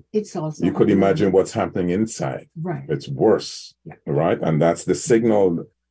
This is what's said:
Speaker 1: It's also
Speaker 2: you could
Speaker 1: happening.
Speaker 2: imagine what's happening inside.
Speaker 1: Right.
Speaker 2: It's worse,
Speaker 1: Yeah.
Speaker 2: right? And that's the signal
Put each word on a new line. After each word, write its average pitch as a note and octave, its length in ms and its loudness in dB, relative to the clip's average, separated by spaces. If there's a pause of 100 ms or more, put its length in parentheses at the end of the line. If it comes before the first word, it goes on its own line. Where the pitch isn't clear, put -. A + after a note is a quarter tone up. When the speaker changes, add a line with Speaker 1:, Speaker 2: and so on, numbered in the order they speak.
(120)
Speaker 1:
It's G#3 220 -4
also D#3 300 -6
Speaker 2:
you - 80 2
could - 160 2
Speaker 1:
happening. G2+ 100 4
Speaker 2:
imagine G2 340 2
what's F#2 200 2
happening F#2 380 -2
inside. F2+ 580 -4 (120)
Speaker 1:
Right. D#3 280 -8
Speaker 2:
It's - 200 -6
worse, - 680 0 (100)
Speaker 1:
Yeah. D3+ 100 -18 (120)
Speaker 2:
right? D#2 340 0
And D#2+ 200 0
that's E2 240 2
the F2 100 0
signal G#2 720 2 (240)